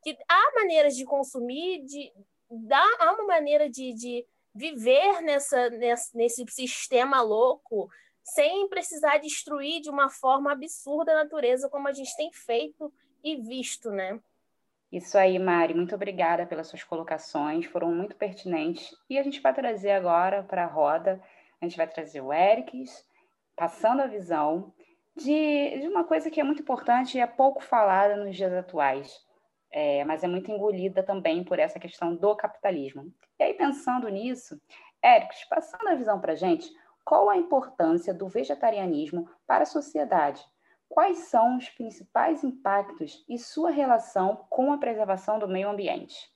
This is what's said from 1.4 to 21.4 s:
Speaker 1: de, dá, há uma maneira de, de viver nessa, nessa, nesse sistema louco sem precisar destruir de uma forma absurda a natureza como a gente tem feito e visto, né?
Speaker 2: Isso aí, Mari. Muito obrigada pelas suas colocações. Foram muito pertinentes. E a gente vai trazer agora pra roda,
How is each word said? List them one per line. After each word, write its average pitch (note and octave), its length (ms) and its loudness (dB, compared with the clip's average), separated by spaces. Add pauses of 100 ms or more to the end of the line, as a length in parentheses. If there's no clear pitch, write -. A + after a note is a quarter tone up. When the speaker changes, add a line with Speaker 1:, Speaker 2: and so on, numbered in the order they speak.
Speaker 1:
de, C#4 280 -14 (360)
dá, A#3 360 2 (160)
há E4+ 120 6
uma A4 120 -2
maneira D4+ 440 2
de, B3+ 240 -8
de A#3+ 320 -8 (300)
viver D4 680 2
nessa, C#4+ 480 0
nessa, A#3 440 -2
nesse A#3 340 0
sistema B3+ 760 0
louco A3 640 0 (340)
sem F#4 460 0
precisar D#4 500 0
destruir D4 640 -6
de D4 100 -12
uma C#4 180 2
forma C#4 440 2
absurda D4+ 580 -4
a D#4 140 4
natureza C4+ 440 0
como C#4 200 -4
a C#4 40 -2
gente C4+ 240 -10
tem D#4+ 160 -6
feito D4+ 600 -6 (320)
e D#4 100 -4
visto, A#3+ 560 -10
né? G3 300 -6 (720)
Speaker 2:
Isso F3 260 0
aí, F#3 220 6
Mari. E3+ 340 4
Muito F3 200 0
obrigada F3+ 520 0
pelas D#3+ 220 -8
suas - 160 -18
colocações. D#3+ 840 -4
Foram F3 260 -2
muito F3+ 220 -4
pertinentes. F3 800 -6 (160)
E C4 80 -2
a C#4 60 0
gente C#4 160 -6
vai C4 120 2
trazer A3 380 -2
agora F#3+ 540 2
pra F#3 220 -2
roda, E3 540 0 (400)